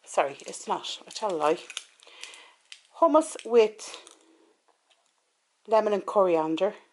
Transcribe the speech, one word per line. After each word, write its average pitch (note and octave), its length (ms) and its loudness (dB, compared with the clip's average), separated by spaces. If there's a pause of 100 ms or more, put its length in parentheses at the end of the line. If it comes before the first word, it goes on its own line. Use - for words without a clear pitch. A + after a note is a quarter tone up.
Sorry, C#3+ 400 -2
it's - 240 -14
not, - 360 -8
I - 60 -20
tell G3+ 220 -6
a - 20 -4
lie. D3+ 240 0 (1400)
Hummus D#4 420 2
with A3 540 0 (1700)
lemon G#3+ 240 4
and F#3+ 140 -2
coriander. F3 720 2 (180)